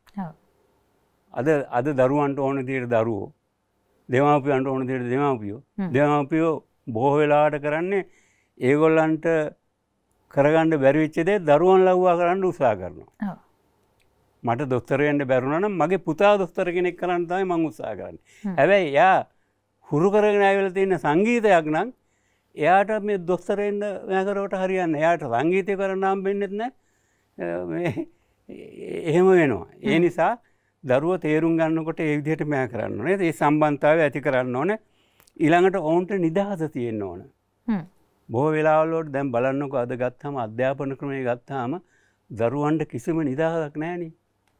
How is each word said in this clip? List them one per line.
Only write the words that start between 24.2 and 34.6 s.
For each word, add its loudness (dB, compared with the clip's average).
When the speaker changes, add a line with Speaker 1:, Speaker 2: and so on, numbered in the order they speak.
Speaker 2:
කරුවට -4
හරියන්නේ -2
නැහැ. -2
එයාට 2
සංගීතය 0
කරන්න -4
හම්බෙන්නෙත් -2
නැහැ. -8
අ, -6
මේ -4
එහෙම 2
වෙනවා. 4
ඒ 0
Speaker 1:
හ්ම්. 2
Speaker 2:
නිසා 0
දරුවෝ 0
තේරුම් 0
ගන්නකොට -2
ඒ -2
විදිහට -4
මෙයා -2
කරන්න -6
ඕනේ. 0
ඒ 0
සම්බන්ධතාවය 2
ඇති 0
කරන්න 0
ඕනේ. -2